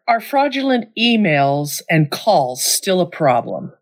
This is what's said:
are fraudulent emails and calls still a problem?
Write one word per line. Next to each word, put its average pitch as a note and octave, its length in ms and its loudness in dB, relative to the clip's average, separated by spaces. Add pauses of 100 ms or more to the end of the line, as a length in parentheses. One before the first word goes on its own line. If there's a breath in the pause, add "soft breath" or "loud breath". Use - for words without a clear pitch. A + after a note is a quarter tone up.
are A#3 120 2
fraudulent C4+ 680 0 (120)
emails D3 920 0
and D#3 200 2
calls C3+ 540 0
still - 380 0
a E3 40 0
problem? B2 760 -2